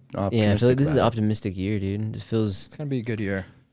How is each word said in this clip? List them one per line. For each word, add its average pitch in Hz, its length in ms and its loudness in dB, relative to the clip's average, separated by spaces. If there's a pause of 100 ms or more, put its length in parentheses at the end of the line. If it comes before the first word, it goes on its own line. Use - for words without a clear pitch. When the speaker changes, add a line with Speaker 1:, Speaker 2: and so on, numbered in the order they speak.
(140)
Speaker 1:
yeah, - 60 -4
I 98 100 0
feel 110 160 2
Speaker 2:
optimistic 104 240 4
Speaker 1:
like 127 80 4
this 139 80 2
is 151 80 0
an 131 60 4
Speaker 2:
about 92 60 6
it. - 20 4
Speaker 1:
optimistic 107 500 0
year, 98 220 -2
dude. 107 360 -4
It 104 60 -10
feels 107 460 -2
Speaker 3:
It's - 80 -20
gonna 147 120 -8
be 135 120 -2
a - 20 -4
good 110 180 -6
year. 98 280 -4 (260)